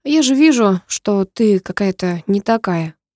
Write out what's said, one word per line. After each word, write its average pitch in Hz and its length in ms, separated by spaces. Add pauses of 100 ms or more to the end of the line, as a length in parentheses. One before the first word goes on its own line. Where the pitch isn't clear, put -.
«Я 302 180
же 262 120
вижу, 240 520
что 196 380
ты 208 340
какая-то 185 680
не 202 140
такая. 180 540 (220)